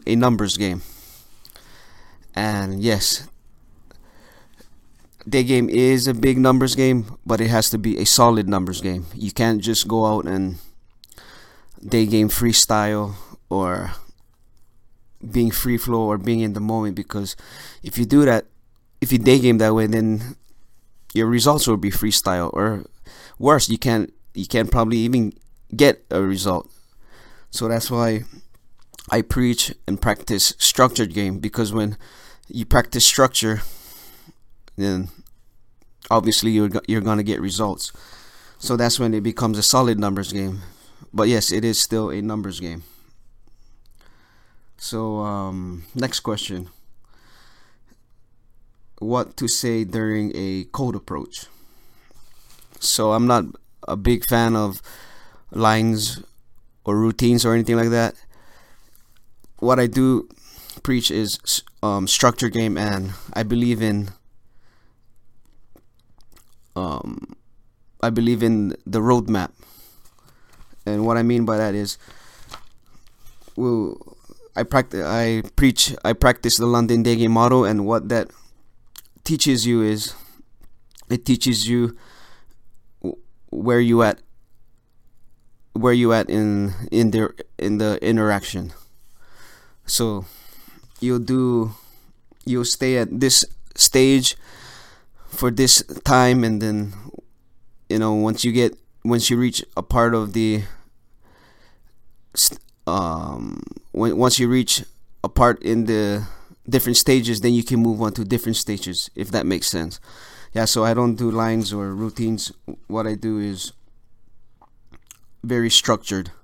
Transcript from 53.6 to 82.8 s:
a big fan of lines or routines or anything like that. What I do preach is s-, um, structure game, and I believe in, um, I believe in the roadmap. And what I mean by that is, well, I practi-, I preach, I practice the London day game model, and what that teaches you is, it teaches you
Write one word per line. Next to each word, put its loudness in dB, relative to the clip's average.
a -4
big 0
fan 2
of -2
lines 0
or 0
routines 2
or 2
anything 2
like 2
that. 0
What 4
I 4
do 2
preach 0
is -4
s-, -4
um, -2
structure 2
game, -2
and -4
I -4
believe 0
in, -2
um, -10
I 0
believe 0
in 2
the -4
roadmap. 0
And -2
what 2
I 2
mean 2
by 0
that -2
is, -6
well, -2
I -2
practi-, -2
I -2
preach, 2
I 0
practice 2
the 0
London 2
day 2
game 2
model, 4
and 0
what -2
that -2
teaches 0
you 2
is, -2
it -4
teaches 0
you 0